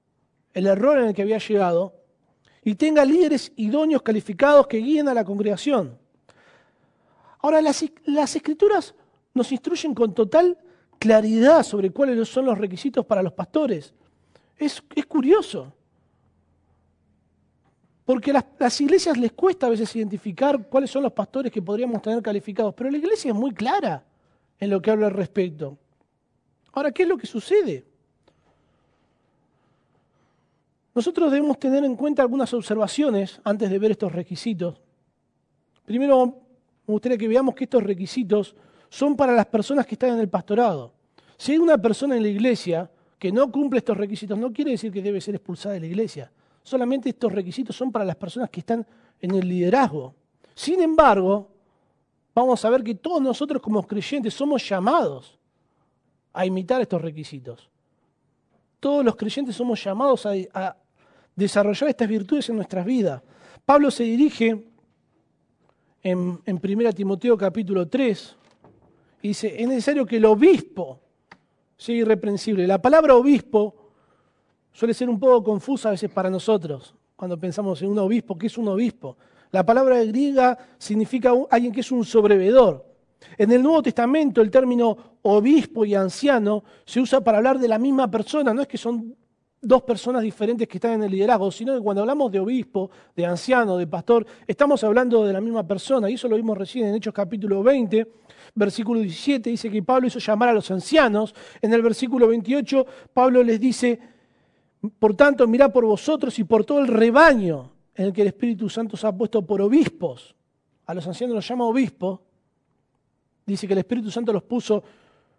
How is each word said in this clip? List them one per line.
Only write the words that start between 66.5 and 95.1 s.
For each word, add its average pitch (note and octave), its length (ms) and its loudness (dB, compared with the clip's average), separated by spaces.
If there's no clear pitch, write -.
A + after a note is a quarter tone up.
Primera G#3 320 -2
Timoteo G3 440 0
capítulo F#3+ 520 -2
tres B3+ 480 -2
y G#3 80 -6
dice, G3+ 280 -6
"Es A#3 120 -4
necesario C4+ 360 -2
que A3+ 120 -2
el A3 80 4
obispo G#3+ 760 4
sea - 180 -4
irreprensible". G#3 720 0
La F#3+ 140 2
palabra D4 340 6
obispo A#3 580 4
suele A#3 200 -2
ser B3 160 -4
un A#3 80 -2
poco B3 240 4
confusa A3 460 -4
a G#3+ 40 0
veces G3+ 200 -4
para F#3 180 -2
nosotros, E3+ 640 -4
cuando F3+ 240 -8
pensamos F3+ 440 -6
en G3 40 -2
un G#3 120 0
obispo, G3 380 -2
¿qué G3 100 -6
es - 100 -10
un A3+ 100 -4
obispo? G3 480 -4
La F#3 140 0
palabra B3+ 380 4
griega B3+ 540 2
significa A3 540 0
un, B3 180 2
alguien A#3+ 220 2
que G#3 80 -6
es A#3+ 120 -4
un B3 120 0
sobrevedor. G#3 840 6
En G#3 160 4
el B3 100 6
Nuevo D#4 180 4
Testamento B3 600 2
el G#3+ 100 2
término A#3+ 460 2
obispo A3 640 2
y G3+ 100 0
anciano G#3 720 0
se - 140 -4
usa C4 220 2
para A3 160 4
hablar C4 220 2
de B3 100 0
la A3 100 0
misma C4 320 0
persona, A3+ 420 -2
no B3+ 80 -2
es C#4 60 -6
que - 100 -10
son A#3 380 -8
dos B3 220 4
personas A#3+ 380 -4
diferentes A3 460 -2
que - 100 -10
están A#3 180 -2
en G#3+ 80 -2
el G3+ 80 -2
liderazgo, G3 380 2
sino A3+ 240 -6
que B3+ 60 -2
cuando G3+ 220 -2
hablamos C4 280 0
de F#3+ 120 -2
obispo, G3+ 500 -4
de E3+ 100 -2
anciano, G3 520 0
de F3 100 -4
pastor, G#3+ 380 0
estamos C#4+ 380 0
hablando A3+ 400 2